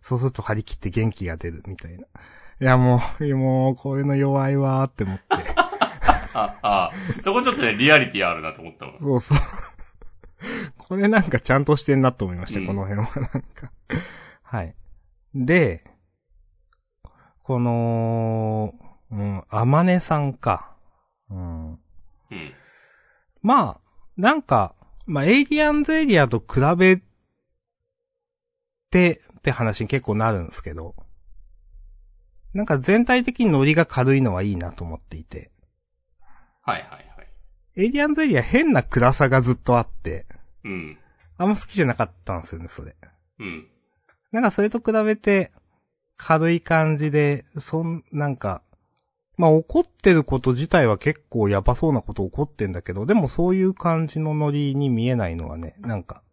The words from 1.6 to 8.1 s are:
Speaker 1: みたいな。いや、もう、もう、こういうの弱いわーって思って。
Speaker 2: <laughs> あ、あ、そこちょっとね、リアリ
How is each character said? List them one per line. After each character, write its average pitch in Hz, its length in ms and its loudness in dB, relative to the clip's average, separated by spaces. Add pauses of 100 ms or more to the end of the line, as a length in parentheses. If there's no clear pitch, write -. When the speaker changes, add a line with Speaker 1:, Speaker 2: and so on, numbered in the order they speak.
Speaker 1:
み 95 100 -12
た 80 100 -16
い 87 100 -16
な。 247 60 -20
い - 40 -20 (520)
や、 131 180 6
も 123 240 6 (180)
う、 143 160 0
も 131 360 2
う、 127 40 -2
こ 139 180 -8
う 139 60 -2
い - 20 -2
う 139 40 -2
の 143 100 0
弱 139 340 2
い 139 80 2
わ 135 260 2
ー 135 40 0
っ - 40 -12
て - 120 -6
思 95 120 -4
っ - 20 -12
て。 - 120 -16
Speaker 2:
<laughs> - 260 -2 (800)
あ、 104 300 -4
あ、 95 280 2 (300)
そ 196 100 -2
こ 247 100 0
ち 247 80 0
ょ 233 40 -2
っ - 20 -4
と - 60 -4
ね、 113 140 0
リ 135 160 4
ア 151 60 10
リ 127 140 2